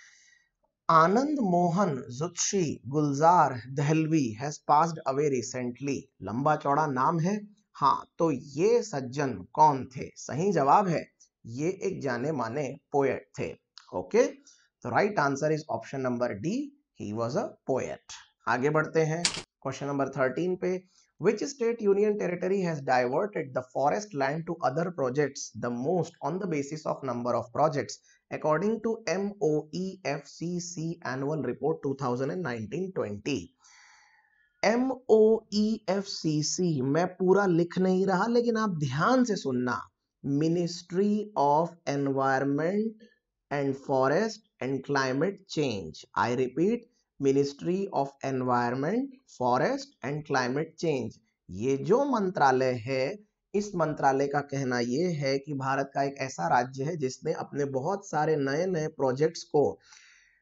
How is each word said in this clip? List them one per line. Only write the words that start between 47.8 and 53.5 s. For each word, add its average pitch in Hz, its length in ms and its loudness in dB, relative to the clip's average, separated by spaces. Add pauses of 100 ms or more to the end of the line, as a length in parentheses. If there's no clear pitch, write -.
of 139 100 0 (180)
Environment, 131 800 0 (380)
Forest 147 440 2 (200)
and 143 120 -4 (140)
Climate 135 480 -2
Change। 127 340 -2 (360)
ये 120 280 0
जो 190 280 2
मंत्रालय 147 640 2
है, 131 480 -2 (360)